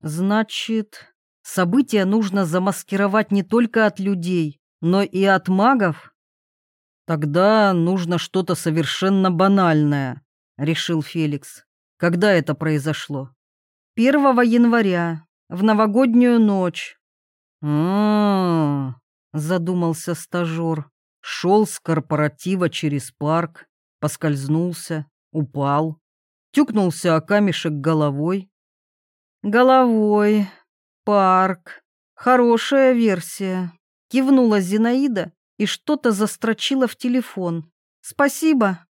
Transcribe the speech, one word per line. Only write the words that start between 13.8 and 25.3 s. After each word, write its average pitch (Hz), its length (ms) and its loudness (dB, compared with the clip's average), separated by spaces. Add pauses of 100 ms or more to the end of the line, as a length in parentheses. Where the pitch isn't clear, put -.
«Первого 269 460 2
января, 220 840 2 (240)
в 175 140 -6
новогоднюю 233 760 4
ночь». 196 600 0 (640)
«М-м-м», 170 1300 0 (380)
задумался 170 840 -4
стажёр. 165 760 -6 (320)
«Шёл 202 460 0
с - 120 -12
корпоратива 160 920 -2
через 143 420 -6
парк, 160 560 -4 (320)
поскользнулся, 156 1080 -4 (260)